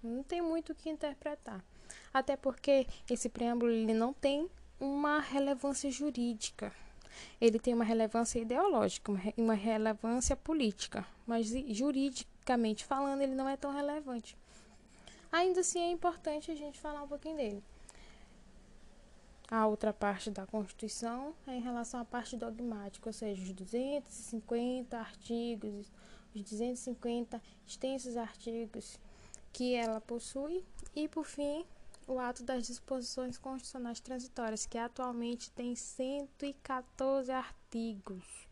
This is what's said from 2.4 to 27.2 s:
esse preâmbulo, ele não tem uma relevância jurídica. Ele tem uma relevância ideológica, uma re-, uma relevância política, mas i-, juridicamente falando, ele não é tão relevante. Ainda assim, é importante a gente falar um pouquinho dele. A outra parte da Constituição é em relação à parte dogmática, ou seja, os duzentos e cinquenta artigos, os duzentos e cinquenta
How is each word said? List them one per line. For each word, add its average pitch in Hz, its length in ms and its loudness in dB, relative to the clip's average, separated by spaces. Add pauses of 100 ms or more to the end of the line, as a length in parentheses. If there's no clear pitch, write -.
esse 240 180 0
preâmbulo, 233 440 2
ele 226 220 4
não 233 200 4
tem 285 360 2 (300)
uma 285 400 4
relevância 277 720 2
jurídica. 240 840 -2 (640)
Ele 226 200 8
tem 247 140 4
uma 233 120 4
relevância 233 540 4
ideológica, 233 720 4
uma 196 80 2
re-, 208 180 0
uma 226 160 6
relevância 220 840 2
política, 262 720 0 (180)
mas 226 280 2
i-, 262 200 -2
juridicamente 254 1120 2
falando, 277 360 2
ele 269 120 2
não 269 140 2
é 269 80 2
tão 285 160 -4
relevante. 285 680 -4 (920)
Ainda 359 300 6
assim, 349 180 2
é 349 100 4
importante 330 640 0
a 320 40 -2
gente 294 220 -8
falar 294 260 -6
um 285 40 -8
pouquinho 294 300 -6
dele. 208 260 -2 (1900)
A 220 160 4
outra 214 280 4
parte 202 360 0
da 196 160 -6
Constituição 226 880 -4 (140)
é 262 80 -6
em 247 60 -4
relação 240 400 -4
à 233 40 -6
parte 240 300 -4
dogmática, 220 720 -6
ou 220 60 -4
seja, 202 280 -4
os 185 120 -6
duzentos 247 680 -2
e - 40 -12
cinquenta 240 760 -2
artigos, 220 920 -4 (440)
os 208 100 -6
duzentos 233 380 -2
e - 20 -10
cinquenta 240 580 -4 (240)